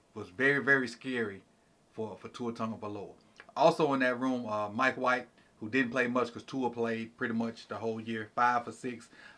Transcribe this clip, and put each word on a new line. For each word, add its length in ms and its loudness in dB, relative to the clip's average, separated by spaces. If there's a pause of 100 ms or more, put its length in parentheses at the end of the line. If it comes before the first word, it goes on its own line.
(140)
was 140 -8
very, 340 2
very 240 4
scary 560 -6 (500)
for, 280 -10
for 80 -14
Tua 240 -6
Tagovailoa. 580 -8 (460)
Also 380 6
in 60 2
that 200 2
room, 280 -2
uh, 220 -2
Mike 260 2
White, 300 0 (340)
who 80 -8
didn't 220 2
play 160 2
much 260 0
'cause 120 -12
Tua 260 -2
played 460 -4
pretty 180 -2
much 320 -4
the 80 -10
whole 260 -4
year, 360 -6
five 280 4
for 60 -10
six, 380 -10 (300)